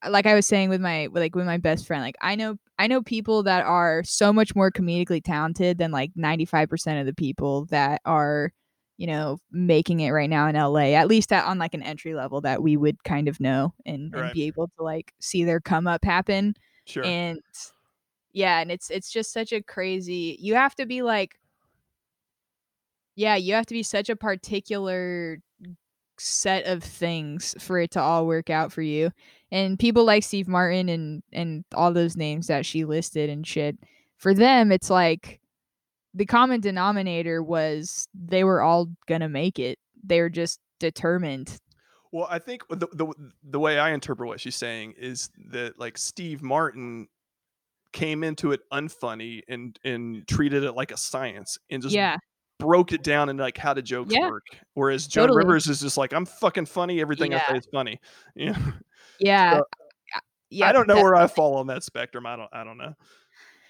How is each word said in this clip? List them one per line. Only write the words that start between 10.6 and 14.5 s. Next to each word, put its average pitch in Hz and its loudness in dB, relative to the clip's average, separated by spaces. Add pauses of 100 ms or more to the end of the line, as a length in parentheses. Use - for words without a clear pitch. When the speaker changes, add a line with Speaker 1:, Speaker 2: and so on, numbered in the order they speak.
Speaker 1:
A, 143 4
at 151 4
least 220 4
at, 185 2
on, 185 -2
like, 165 -4
an 151 -10
entry 156 -10
level 135 -6
that 135 -2
we 151 4
would 147 0
kind 147 -2
of 143 -4
know 135 0 (120)
and, 151 -10
and 131 -4
Speaker 2:
Right. 123 -4
Speaker 1:
be 160 -4
able 160 -4 (100)